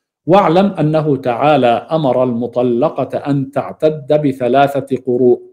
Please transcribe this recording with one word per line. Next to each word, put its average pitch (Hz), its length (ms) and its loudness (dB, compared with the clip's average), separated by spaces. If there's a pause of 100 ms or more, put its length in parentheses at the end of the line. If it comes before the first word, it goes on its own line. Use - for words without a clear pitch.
(260)
واعلم 185 400 4
أنه 151 500 0
تعالى 127 500 0
أمر 127 560 0
المطلقة 123 960 -2
أن 139 320 -4
تعتد 147 760 -2
بثلاثة 131 680 0 (100)
قروء، 123 360 2 (100)